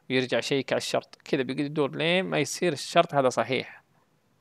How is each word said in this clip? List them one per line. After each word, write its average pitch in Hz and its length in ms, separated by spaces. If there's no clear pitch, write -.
ويرجع 127 280
يشيك 135 340
على 123 60
الشرط. - 360
كذا 147 180
بيقعد 131 220
يدور 143 320
لين 170 280
ما 160 140
يصير 160 340
الشرط 165 420
هذا 135 140
صحيح. 120 540